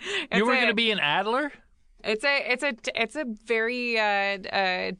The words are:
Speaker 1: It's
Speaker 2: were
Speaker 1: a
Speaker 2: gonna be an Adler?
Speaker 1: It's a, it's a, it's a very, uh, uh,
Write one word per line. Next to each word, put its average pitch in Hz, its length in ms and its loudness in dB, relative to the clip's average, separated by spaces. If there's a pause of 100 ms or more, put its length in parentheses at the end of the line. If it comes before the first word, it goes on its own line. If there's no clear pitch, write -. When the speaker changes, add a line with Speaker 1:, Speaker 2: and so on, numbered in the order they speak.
(320)
Speaker 1:
It's 226 140 4
Speaker 2:
were 247 80 2
Speaker 1:
a 254 60 4
Speaker 2:
gonna 233 140 2
be 226 180 2
an 196 80 0
Adler? 202 520 2 (520)
Speaker 1:
It's 214 200 -2
a, 277 300 0
it's 254 100 -2
a, 277 100 0 (220)
it's 226 220 -2
a 302 80 -4
very, 233 760 -2
uh, 202 380 2 (160)
uh, 185 460 0